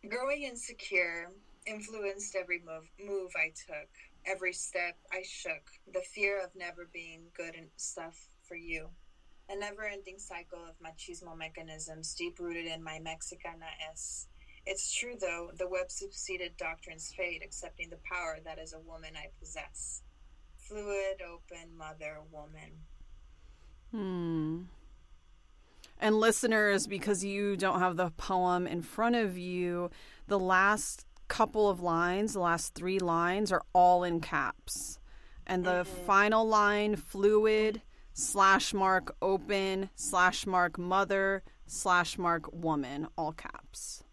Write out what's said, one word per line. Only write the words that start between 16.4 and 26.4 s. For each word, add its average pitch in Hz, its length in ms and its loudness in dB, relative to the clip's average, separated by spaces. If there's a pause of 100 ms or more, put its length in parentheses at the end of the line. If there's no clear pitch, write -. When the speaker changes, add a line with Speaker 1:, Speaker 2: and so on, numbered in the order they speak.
Speaker 1:
doctrines 160 560 -10
fade, 175 300 -6
accepting 170 460 -14
the 165 140 -16
power 170 420 -6
that 160 140 -12
as 160 140 -14
a 160 60 -16
woman 160 380 -16
I 147 220 -16
possess. - 640 -12 (540)
Fluid, 202 640 -6
open, 170 560 -16
mother, 156 440 -12 (100)
woman. 151 540 -18 (1040)
Speaker 2:
Hmm. 175 760 -2 (1300)
And 214 200 4
listeners, 220 680 4